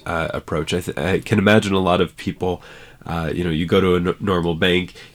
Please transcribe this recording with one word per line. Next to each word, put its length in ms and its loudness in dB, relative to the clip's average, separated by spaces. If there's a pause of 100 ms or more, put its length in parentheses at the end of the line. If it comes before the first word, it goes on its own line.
uh, 300 -4
approach. 400 -4
I 60 0
th-, 180 -8
I 220 0
can 180 0
imagine 360 4
a 40 4
lot 220 2
of 160 -2
people, 460 -6 (420)
uh, 280 -4
you 120 -2
know, 60 -2
you 160 -2
go 140 4
to 140 4
a 60 2
n-, 200 -2
normal 340 0
bank, 400 0 (200)